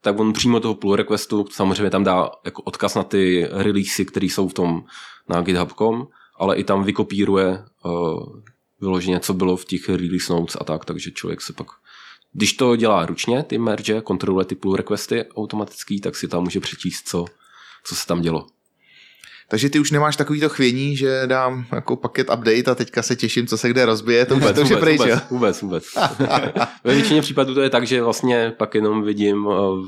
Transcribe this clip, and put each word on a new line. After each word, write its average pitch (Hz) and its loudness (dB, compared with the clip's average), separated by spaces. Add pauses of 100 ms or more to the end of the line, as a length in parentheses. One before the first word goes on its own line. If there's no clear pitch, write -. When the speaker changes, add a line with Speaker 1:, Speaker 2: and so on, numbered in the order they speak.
Speaker 1:
tak 101 0
on 110 2
přímo 120 2
toho 110 -2
pull 101 0
requestu 104 0
samozřejmě 98 0
tam 98 2
dá 90 2 (160)
jako - -10
odkaz - -4
na 98 0
ty 90 2
releasy, 98 0
které 95 -4
jsou 92 0
v 87 -6
tom 87 0 (460)
na 87 0
github 90 -2
com, 117 0 (280)
ale 95 0
i 101 -2
tam 98 0
vykopíruje, 98 0 (380)
eh, 90 -4 (920)
vyloženě, 92 0
co 98 -4
bylo 92 2
v - -12
těch - -6
release 90 -2
notes 85 -2
a - -8
tak, 78 -6
takže 85 -10
člověk 85 -10
se 80 -12
pak, - -14 (680)
když 104 0
to 123 4
dělá 90 4
ručně, 117 -2
ty 120 -4
merge, 110 -2
kontroluje 95 0
ty 95 -6
pull 95 0
requesty 104 -4 (120)
automatický, 104 -8
tak 92 -6
si - -8
tam 90 -2
může 90 -2
přečíst, - -8
co, 87 -4 (580)
co - -10
se - -6
tam 87 0
dělo. 82 -2 (1040)
Speaker 2:
Takže 113 0
ty 151 4
už 147 2
nemáš 147 2
takový 147 -2
to 151 2
chvění, 135 0
že 131 0
dám 127 0
jako - -2
paket - -2
update 120 2
a 120 4
teďka 120 -2
se 123 0
těším, 117 -2
co 110 -2
se 120 0
kde 127 4
rozbije, 113 2
to 131 2
už, 135 4
Speaker 1:
Vůbec, - 4
Speaker 2:
to 147 4
už 139 4
je 208 6
Speaker 1:
vůbec, - 2
Speaker 2:
pryč, 143 4
Speaker 1:
vůbec, 117 4 (100)
Speaker 2:
jo? - -16
Speaker 1:
vůbec, 120 0
vůbec. 90 -4 (540)
<laughs> - -4
Ve 123 2
většině 151 4
případů 135 0
to 139 2
je 135 2
tak, 123 0
že 127 2
vlastně 117 0
pak 107 -4
jenom 107 2
vidím, 104 0
eh, - 2 (340)